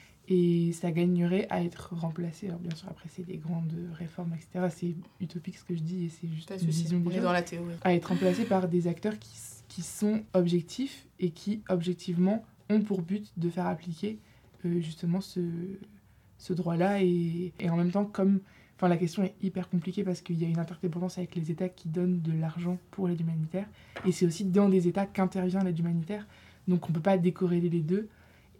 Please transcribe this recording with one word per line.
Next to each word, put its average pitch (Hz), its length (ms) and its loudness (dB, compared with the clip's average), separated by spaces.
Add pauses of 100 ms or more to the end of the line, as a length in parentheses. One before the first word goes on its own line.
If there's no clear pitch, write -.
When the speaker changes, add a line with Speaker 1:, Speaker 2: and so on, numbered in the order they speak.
(260)
Speaker 1:
Et 175 460 4
ça 175 180 -4
gagnerait 175 600 2
à 180 120 0
être 170 320 -8
remplacé. 165 540 -6
Alors, 170 100 -6
bien 175 160 -6
sûr, 185 140 -14
après, - 220 -14
c'est 185 160 -12
des 175 100 -10
grandes 165 380 -4 (180)
réformes, 170 400 -8
et 160 80 -6
cetera. 180 300 -4
C'est 175 240 -4 (260)
utopique 180 380 -10
ce - 60 -20
que 175 120 -4
je 160 60 -4
dis 175 240 -4
et - 20 -4
c'est 165 200 -10
juste 160 200 -8
Speaker 2:
Pas 196 80 -10
de 180 60 -4
Speaker 1:
une 170 100 2
Speaker 2:
souci, 165 120 0
Speaker 1:
vision 170 120 0
Speaker 2:
on 175 40 4
Speaker 1:
des 170 100 0
Speaker 2:
est 185 60 -2
Speaker 1:
choses. 190 80 2
Speaker 2:
dans 180 80 4
la 175 100 2
théorie. 170 400 -8
Speaker 1:
À 180 120 4
être 170 120 2
remplacé 185 400 2
par 185 220 2
des 175 200 2
acteurs 214 300 -2
qui - 160 -20
s-, - 340 -18
qui - 140 -10
sont 214 400 0 (100)
objectifs 175 720 0 (140)
et 180 100 2
qui, 208 380 -6
objectivement, 180 720 0 (280)
ont 214 100 4
pour 196 220 0
but 202 340 -6
de 170 140 -2
faire 175 160 -2
appliquer, 180 520 -6 (460)
euh, 175 160 0
justement 170 400 -2
ce, 185 200 -8 (960)
ce - 160 -4
droit-là. 175 480 2
Et, 175 580 2
et 175 80 0
en 170 80 2
même 175 140 4
temps, 202 160 0
comme, 196 340 4 (360)
enfin, 185 120 2
la 175 80 4
question 180 280 0
est - 180 -4
hyper 185 260 -4
compliquée 180 360 -2
parce 180 180 -2
qu'il 170 180 -2
y 175 60 0
a - 20 0
une 170 100 2
interdépendance 175 600 -4
avec 180 160 -6
les 165 160 -2
États 180 180 -2
qui 170 220 -10
donnent 180 320 2
de 160 100 0
l'argent 170 460 -2 (140)
pour 190 160 -2
l'aide 175 120 0
humanitaire. 165 460 -2 (400)
Et 185 60 4
c'est - 120 2
aussi 175 220 2
dans 196 240 6
des 180 180 6
États 196 160 0
qu'intervient 190 580 0
l'aide 175 160 0
humanitaire. 170 480 -2 (400)
Donc, 180 220 2
on 170 60 0
peut 170 60 0
pas 190 180 6
décorréler 175 500 2
les 170 140 0
deux. 190 260 0 (520)